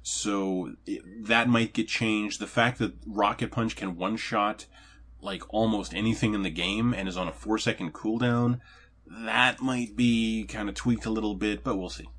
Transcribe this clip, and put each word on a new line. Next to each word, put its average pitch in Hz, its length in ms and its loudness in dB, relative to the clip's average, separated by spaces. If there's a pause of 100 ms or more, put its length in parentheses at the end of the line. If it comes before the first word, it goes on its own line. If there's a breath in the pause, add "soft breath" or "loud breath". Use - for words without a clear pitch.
So 95 680 -2 (120)
it, - 160 -6 (240)
that 117 220 6
might 117 260 4
get 110 140 0
changed. 107 500 0
The 104 80 -6
fact 117 320 2
that 107 140 0 (120)
Rocket 107 460 0
Punch 113 240 -2
can 92 220 -6
one-shot, 107 680 -2 (540 loud breath)
like, 95 220 -8 (100)
almost 107 420 2
anything 110 380 2
in 101 120 0
the 90 60 0
game 98 440 0
and 95 140 -2
is 90 80 -4
on 92 100 -2
a 87 60 -6
four-second 107 600 -2
cooldown, 120 680 2 (440 loud breath)
that 113 560 0
might 123 360 -2
be 113 480 4
kinda 104 280 -6
tweaked 117 340 0
a 113 40 0
little 107 240 0
bit, 104 300 -2
but 117 120 0
we'll 92 120 -4
see. - 180 -12 (120)